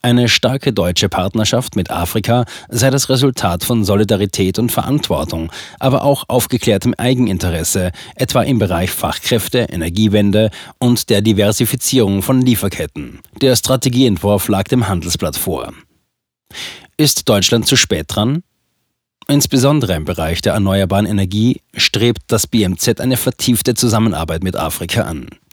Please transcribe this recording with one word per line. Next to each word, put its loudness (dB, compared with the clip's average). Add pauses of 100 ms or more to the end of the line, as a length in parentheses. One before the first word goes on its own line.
eine 2
starke 0
deutsche 0
Partnerschaft -2
mit -2
Afrika -2 (240)
sei 2
das 0
Resultat 0
von 0
Solidarität 2
und 0
Verantwortung, -2 (300)
aber 2
auch 0
aufgeklärtem 0
Eigeninteresse, 0 (220)
etwa 0
im 2
Bereich 0
Fachkräfte, -2
Energiewende 2 (260)
und 0
der 2
Diversifizierung 2
von 2
Lieferketten. -2 (220)
Der 4
Strategieentwurf 2
lag 0
dem 0
Handelsblatt -4
vor. -6 (1300)
Ist 0
Deutschland 2
zu 2
spät 0
dran? 0 (880)
Insbesondere 2
im -4
Bereich -4
der 2
erneuerbaren 2
Energie 0 (160)
strebt 0
das 0
B 0
M 0
Z 0
eine -2
vertiefte 0
Zusammenarbeit 0
mit -4
Afrika -4
an. -8 (260)